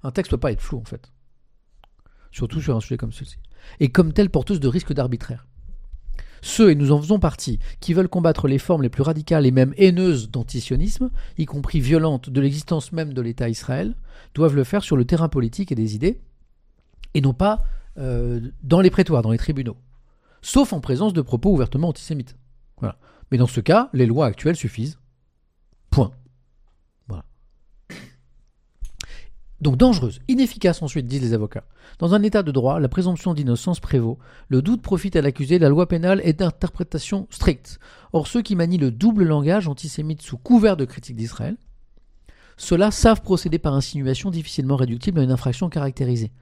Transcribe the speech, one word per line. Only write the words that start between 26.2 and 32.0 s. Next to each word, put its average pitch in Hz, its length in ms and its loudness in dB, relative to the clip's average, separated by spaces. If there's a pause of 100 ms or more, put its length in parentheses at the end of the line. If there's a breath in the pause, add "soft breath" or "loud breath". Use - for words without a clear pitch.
Voilà. 87 180 -14 (2250 loud breath)
Donc 143 180 2
dangereuse, 185 500 4
inefficace 240 560 0
ensuite, 139 240 -6
disent 131 160 -4
les 113 100 0
avocats. 107 320 -4 (320 soft breath)
Dans 170 160 2